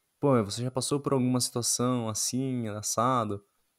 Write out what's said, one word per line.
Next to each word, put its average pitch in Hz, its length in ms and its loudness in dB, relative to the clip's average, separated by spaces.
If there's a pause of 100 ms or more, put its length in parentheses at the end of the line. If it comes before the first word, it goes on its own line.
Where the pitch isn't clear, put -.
(200)
"Pô, 131 240 4
você 101 180 -6
já 127 80 -2
passou 135 300 -2
por 143 140 -2
alguma 123 260 2
situação 123 680 0
assim, 123 600 -2
assado?" 107 760 0 (340)